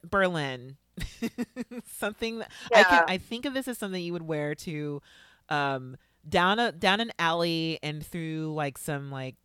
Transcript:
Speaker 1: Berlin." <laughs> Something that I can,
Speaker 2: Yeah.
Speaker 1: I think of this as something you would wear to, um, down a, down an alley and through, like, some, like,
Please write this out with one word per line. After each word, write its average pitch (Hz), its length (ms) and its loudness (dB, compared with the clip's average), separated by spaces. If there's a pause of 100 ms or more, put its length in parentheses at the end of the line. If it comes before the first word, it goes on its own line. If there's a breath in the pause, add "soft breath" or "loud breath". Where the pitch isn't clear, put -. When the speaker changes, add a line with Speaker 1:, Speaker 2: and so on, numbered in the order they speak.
Speaker 1:
Berlin." 147 760 0 (180)
<laughs> - 1000 -8
Something 226 400 -4
that - 120 -10 (240 loud breath)
I 214 100 12
can, 180 100 6
Speaker 2:
Yeah. 170 120 8
Speaker 1:
I 185 120 0
think 233 260 -6
of 285 80 -2
this 262 160 -2
as 240 80 -6
something 185 260 -4
you 170 120 -4
would 170 120 -6
wear 151 280 -2
to, 147 480 -6 (480 soft breath)
um, 139 480 -2 (280)
down 180 320 4
a, 233 140 2
down 190 280 2
an 226 180 -4
alley 165 640 0
and 151 220 -6
through, 156 500 -6
like, 147 240 -4
some, 143 320 -6
like, 131 340 -8